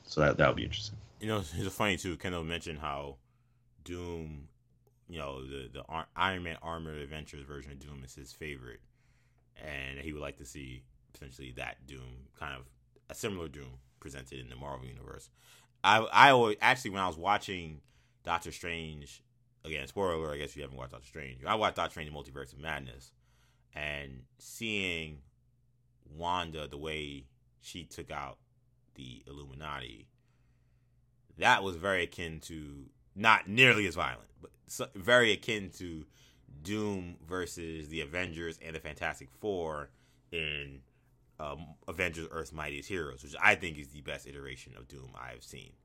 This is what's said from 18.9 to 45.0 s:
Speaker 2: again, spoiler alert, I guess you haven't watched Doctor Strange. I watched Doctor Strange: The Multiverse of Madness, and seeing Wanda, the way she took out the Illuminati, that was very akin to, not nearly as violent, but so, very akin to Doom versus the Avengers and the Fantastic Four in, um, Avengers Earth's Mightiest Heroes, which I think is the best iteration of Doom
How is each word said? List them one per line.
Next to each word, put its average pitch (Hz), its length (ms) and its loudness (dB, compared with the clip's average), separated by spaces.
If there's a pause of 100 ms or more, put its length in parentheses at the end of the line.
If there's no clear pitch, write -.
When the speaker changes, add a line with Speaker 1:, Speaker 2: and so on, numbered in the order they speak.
Speaker 2:
again, 76 240 -4
spoiler 95 260 2
alert, 80 200 0
I 71 40 -4
guess 73 180 -8
you 73 80 -8
haven't 67 140 -10
watched 64 160 -10
Doctor 62 140 -18
Strange. 65 380 -12
I 104 100 2
watched 104 200 4
Doctor 85 160 0
Strange: 78 200 -8
The 73 60 -10
Multiverse 67 360 -10
of 65 60 -18
Madness, 69 520 -8 (640)
and 71 460 -6 (180)
seeing 90 800 -4 (960)
Wanda, 82 520 -2
the 69 100 -12
way 73 480 -6 (360)
she 85 220 -12
took - 280 -14
out 69 260 -8 (580)
the 64 320 -16
Illuminati, 69 800 -12 (1300)
that 104 260 6
was 92 120 -2
very 90 280 2
akin 82 380 -6
to, 71 440 -12 (300)
not 104 320 8
nearly 107 400 8
as 80 80 -2
violent, 62 340 -2 (120)
but - 100 -18 (160)
so, - 280 -6
very 117 360 8
akin 98 460 0
to 82 280 -8 (560)
Doom 98 540 -2 (120)
versus 82 600 -6
the 78 120 -4
Avengers 82 600 -4
and 80 140 -10
the 78 40 -8
Fantastic 76 500 -6 (100)
Four 80 500 -2 (420)
in, 73 500 -6 (580)
um, 73 260 -8 (220)
Avengers 82 420 -2
Earth's 80 240 -8
Mightiest 73 360 -8
Heroes, 76 340 -6
which 73 180 -14
I 101 140 10
think 82 220 -4
is 71 100 -10
the 71 140 -16
best 69 260 -8
iteration 69 500 -12
of 62 100 -18
Doom 65 280 -16